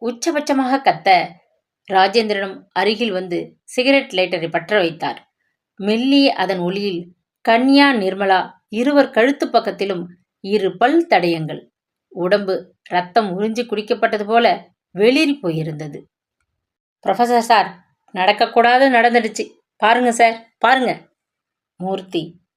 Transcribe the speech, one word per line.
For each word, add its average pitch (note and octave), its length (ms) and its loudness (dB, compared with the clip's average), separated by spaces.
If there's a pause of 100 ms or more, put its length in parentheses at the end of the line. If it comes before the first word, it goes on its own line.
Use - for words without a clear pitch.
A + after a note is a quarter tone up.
உச்சபட்சமாக C4+ 840 -2
கத்த E3 440 2 (640)
ராஜேந்திரனும் G3 800 0
அருகில் G#3 420 -2
வந்து F3+ 520 -8
சிகரெட் C4+ 480 0
லைட்டரை F3+ 380 -4
பற்ற E3+ 280 -4
வைத்தார். E3 560 -6 (420)
மெல்லிய B3+ 580 2
அதன் F#3 260 -4
ஒளியில் F3 480 -4 (340)
கன்யா, C4+ 520 4
நிர்மலா F#3+ 580 0 (160)
இருவர் C4 420 2
கழுத்து C4+ 400 0
பக்கத்திலும் G3 560 -2 (340)
இரு F#3+ 380 -2
பல் D#4+ 300 2
தடயங்கள். E3+ 600 -2 (400)
உடம்பு F#3+ 680 -4 (100)
ரத்தம் F3+ 560 -2
உறிஞ்சி A3 260 -4
குடிக்கப்பட்டது G#3+ 600 -4
போல A3+ 460 0 (200)
வெளிரி C#4 520 2
போயிருந்தது. D#3 600 -6 (1040)
"புரொஃபசர் A#3+ 300 2
சார், A3+ 480 0 (280)
நடக்கக்கூடாது A#3 760 2
நடந்துடுச்சு. A#3 640 0 (260)
பாருங்க A#3+ 340 2
சார், A#3 460 0
பாருங்க." A#3 520 0 (680)
மூர்த்தி F3+ 640 -8 (180)